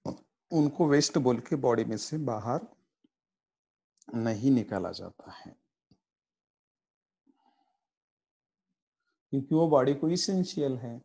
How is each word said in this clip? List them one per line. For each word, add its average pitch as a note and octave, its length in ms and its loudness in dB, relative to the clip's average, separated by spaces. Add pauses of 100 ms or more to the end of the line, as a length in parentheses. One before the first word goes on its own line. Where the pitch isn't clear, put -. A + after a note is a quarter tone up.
(520)
उनको D3+ 340 2
waste D3 320 2
बोल B2 220 2
के D#3 160 -4
body A#2+ 280 2
में A2+ 120 -4
से D#3 220 -8
बाहर B2 480 -4 (1500)
नहीं A2+ 360 0
निकाला G2+ 400 0
जाता - 420 -14
है, - 240 -20 (3750)
क्योंकि C#3 240 -2
वो E3 140 4
body C#3 260 4
को C#3+ 140 -2
essential F3+ 680 -2
है। A#2+ 280 -12